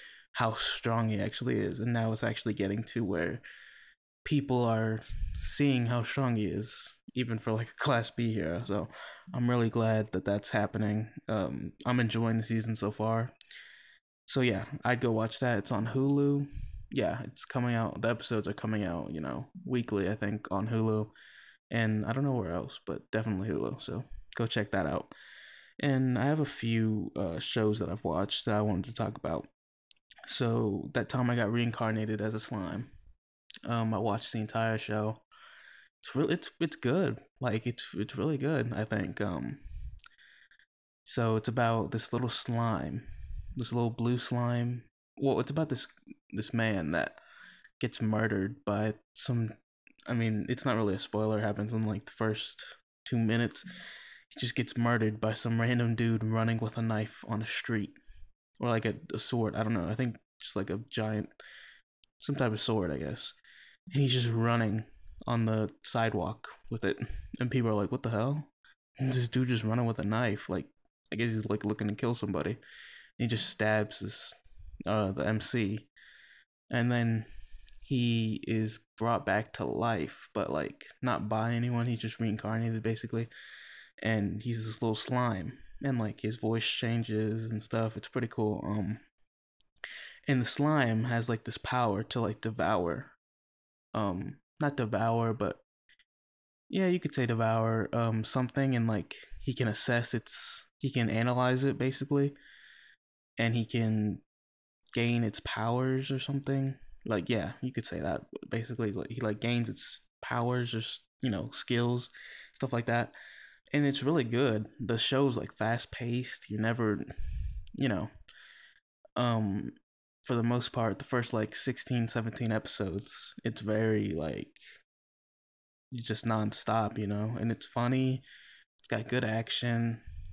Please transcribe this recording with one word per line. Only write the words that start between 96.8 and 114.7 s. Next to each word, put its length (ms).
you 120
could 160
say 120
devour, 640
um, 320
something, 500
and, 140
like, 280
he 120
can 140
assess 460
its, 500
he 120
can 200
analyze 520
it, 140
basically, 560
and 160
he 120
can 560
gain 300
its 160
powers 720
or 80
something. 580
Like, 240
yeah, 320
you 100
could 140
say 160
that, 220
basically. 440
Like, 180
he, 100
like, 220
gains 260
its 380
powers 520
or 40
s-, 240
you 80
know, 240
skills, 560
stuff 180
like 140
that. 260
And 120
it's 200
really 180
good. 460